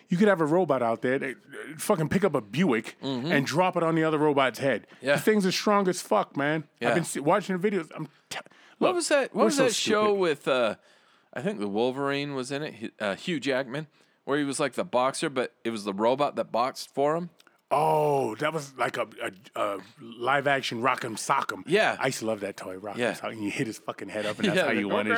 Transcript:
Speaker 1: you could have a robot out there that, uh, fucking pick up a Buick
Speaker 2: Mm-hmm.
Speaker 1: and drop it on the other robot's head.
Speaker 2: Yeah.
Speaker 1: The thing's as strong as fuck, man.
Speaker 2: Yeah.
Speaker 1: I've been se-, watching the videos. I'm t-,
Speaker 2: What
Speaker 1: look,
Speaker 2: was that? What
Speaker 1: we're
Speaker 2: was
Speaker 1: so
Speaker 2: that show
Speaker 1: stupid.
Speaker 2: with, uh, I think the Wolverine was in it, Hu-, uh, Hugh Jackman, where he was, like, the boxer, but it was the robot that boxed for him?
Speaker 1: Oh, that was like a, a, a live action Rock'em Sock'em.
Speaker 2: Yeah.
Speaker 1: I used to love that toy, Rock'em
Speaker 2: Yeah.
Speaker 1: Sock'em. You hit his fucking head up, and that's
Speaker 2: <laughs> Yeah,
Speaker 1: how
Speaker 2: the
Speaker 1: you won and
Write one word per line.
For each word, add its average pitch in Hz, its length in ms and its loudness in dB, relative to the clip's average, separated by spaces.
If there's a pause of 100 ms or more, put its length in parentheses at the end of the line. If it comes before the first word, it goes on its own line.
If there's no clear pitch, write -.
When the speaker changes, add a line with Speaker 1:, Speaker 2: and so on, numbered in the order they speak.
Speaker 1:
you 175 80 0
could 208 100 6
have 190 140 6
a 160 40 4
robot 147 380 2
out 117 180 0
there 131 160 2
that, 139 140 -4
uh, 123 480 -16
fucking 160 300 2
pick 196 140 2
up 175 120 2
a 131 60 2
Buick 113 600 0
Speaker 2:
Mm-hmm. 131 300 -4
Speaker 1:
and 143 160 4
drop 175 280 0
it 175 60 0
on 165 140 2
the 160 80 2
other 156 160 2
robot's 139 400 2
head. 127 260 0 (160)
Speaker 2:
Yeah. 143 140 2
Speaker 1:
The 143 60 -2
thing's 208 260 4
as 180 80 2
strong 202 320 2
as 175 160 -2
fuck, 196 340 0
man. 147 280 0 (140)
Speaker 2:
Yeah. 120 100 0
Speaker 1:
I've 117 60 2
been 156 100 2
se-, - 160 -6
watching 185 360 2
the 196 140 0
videos. 170 240 -4
I'm 160 120 -8 (220)
t-, - 80 -10 (400)
Speaker 2:
What - 120 2
Speaker 1:
look, 370 80 0
Speaker 2:
was 339 100 -2
that? 285 260 2
What 196 80 -2
Speaker 1:
we're 208 40 6
Speaker 2:
was 220 120 2
Speaker 1:
so 269 60 4
Speaker 2:
that 240 100 4
show 214 320 2
Speaker 1:
stupid. 208 140 2
Speaker 2:
with, 160 280 0
uh, 117 280 2 (580)
I - 80 -8
think 196 180 -4
the 101 80 -2
Wolverine 139 680 -2
was 127 160 -6
in 139 100 -6
it, 139 140 -10
Hu-, 104 140 -10 (100)
uh, 101 160 0
Hugh 165 240 -4
Jackman, 139 480 -4 (380)
where 139 120 0
he 147 80 0
was, 135 140 -4
like, 143 140 0
the 104 120 -2
boxer, 131 460 0
but 127 220 -2 (100)
it 117 80 -2
was 104 140 -6
the 104 80 -2
robot 113 420 2
that 104 160 -4
boxed 123 420 -4
for 143 220 2
him? 175 160 -6 (400)
Speaker 1:
Oh, 147 640 2
that 147 180 -2
was 139 240 -8
like 123 180 -2
a, 113 120 -2 (140)
a, 113 380 -10
a 104 200 -2 (200)
live 120 480 -2
action 131 360 0
Rock'em 123 340 0
Sock'em. 135 480 -2
Speaker 2:
Yeah. 151 340 2
Speaker 1:
I 120 60 -2
used 135 140 -2
to 113 80 -6
love 110 140 -2
that 98 160 -6
toy, 95 200 -10
Rock'em 101 200 -10
Speaker 2:
Yeah. 117 160 0
Speaker 1:
Sock'em. 107 280 -8
You 101 80 -2
hit 131 160 -4
his 107 140 -8
fucking - 280 -10
head 104 200 -6
up, 104 100 -4
and - 100 0
that's - 100 2
Speaker 2:
<laughs> - 20 4
Yeah, 175 80 2
Speaker 1:
how 113 60 0
Speaker 2:
the 107 60 0
Speaker 1:
you 101 80 -2
won 104 240 0
and - 60 2